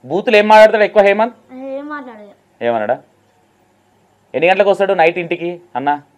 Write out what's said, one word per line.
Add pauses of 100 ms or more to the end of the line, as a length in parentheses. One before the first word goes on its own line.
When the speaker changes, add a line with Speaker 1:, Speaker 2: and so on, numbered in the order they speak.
Speaker 1:
బూతులు
ఏం
మాట్లాడతాడు
ఎక్కువ
హేమంత్?
Speaker 2:
ఏం
మాట్లాడదు.
Speaker 1:
ఏమన్నాడా? (1300)
ఎన్ని
గంటలకు
వస్తాడు
నైట్
ఇంటికి (140)
అన్న? (160)